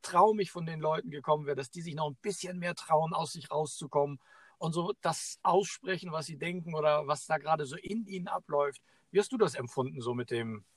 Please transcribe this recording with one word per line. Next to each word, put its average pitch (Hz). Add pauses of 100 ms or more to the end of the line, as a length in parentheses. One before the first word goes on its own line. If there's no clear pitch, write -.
trau 202
mich 202
von 170
den 165
Leuten 156
gekommen 151
wäre, 139
dass 143
die 175
sich 165
noch 151
ein 139
bisschen 180
mehr 175
trauen, 160
aus 160
sich -
rauszukommen 143 (380)
und 165
so 170
das -
aussprechen, 180
was 156
sie 160
denken 170
oder 151
was 147
da 156
gerade 151
so 135
in 214
ihnen 185
abläuft. 143 (300)
Wie 190
hast -
du 254
das 180
empfunden, 131
so 120
mit 120
dem, 113 (120)